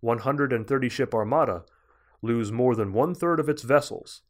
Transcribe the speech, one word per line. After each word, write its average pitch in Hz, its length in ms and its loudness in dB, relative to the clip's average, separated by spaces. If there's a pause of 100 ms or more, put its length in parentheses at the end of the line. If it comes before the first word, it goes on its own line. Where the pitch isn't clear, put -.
one 117 200 0
hundred 139 340 0
and 110 140 -2
thirty 135 220 0
ship 123 220 -2
armada 110 540 0 (560)
lose 113 300 0
more 120 240 2
than 101 180 -2
one-third 165 460 0
of 147 100 0
its 147 140 -2
vessels - 680 -2